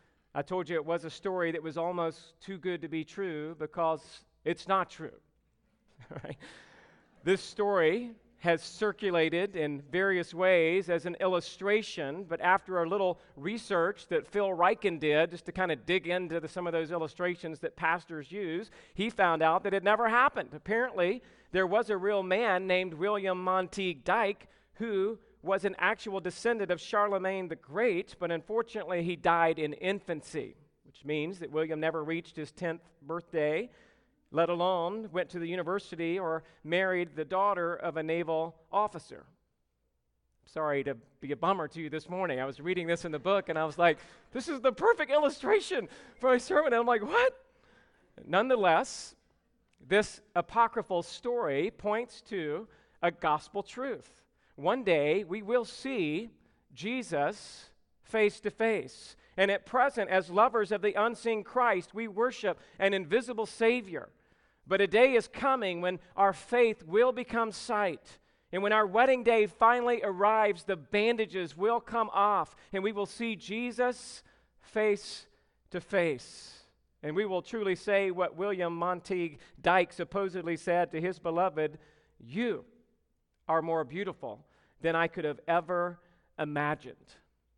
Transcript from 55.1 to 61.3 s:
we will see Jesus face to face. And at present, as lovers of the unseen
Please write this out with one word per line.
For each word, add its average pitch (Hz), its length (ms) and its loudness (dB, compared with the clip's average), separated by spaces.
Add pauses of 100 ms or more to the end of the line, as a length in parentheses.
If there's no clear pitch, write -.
we 196 200 -8
will 233 220 0
see 214 680 -4 (420)
Jesus 170 960 -6 (320)
face 208 380 2
to 208 100 -6
face. - 640 -4 (200)
And 196 140 4
at - 160 -2
present, 247 440 2
as 180 200 0
lovers 214 420 4
of 190 100 -2
the 208 120 0
unseen 220 500 -2